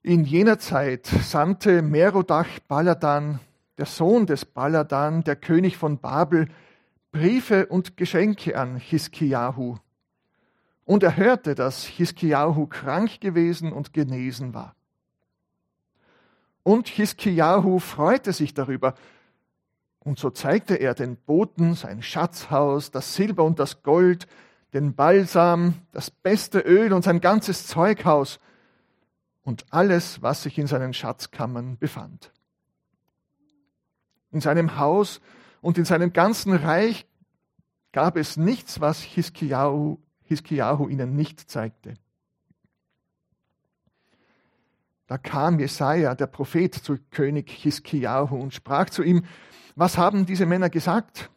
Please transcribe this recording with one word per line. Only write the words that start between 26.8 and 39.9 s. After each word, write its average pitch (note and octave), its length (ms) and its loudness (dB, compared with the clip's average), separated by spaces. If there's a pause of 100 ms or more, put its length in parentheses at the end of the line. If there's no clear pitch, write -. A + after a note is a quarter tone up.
und F3+ 100 2
sein F3 180 2
ganzes G3 460 0
Zeughaus E3 720 0 (1040)
und - 300 -10
alles, F3 500 0
was C#3 220 -4
sich D3+ 160 -6
in C#3+ 80 -2
seinen C3 260 -2
Schatzkammern B2 840 -10
befand. - 540 -10 (2000)
In D#3 100 -4
seinem D#3+ 360 0
Haus E3+ 440 0 (400)
und E3+ 180 0
in E3 60 2
seinem F3 280 2
ganzen G3 400 0
Reich F3 540 0 (840)
gab D3 240 0
es D3+ 220 -4
nichts, G3 420 -4
was D#3 220 -2
Hiskiahu, D3 960 -4 (240)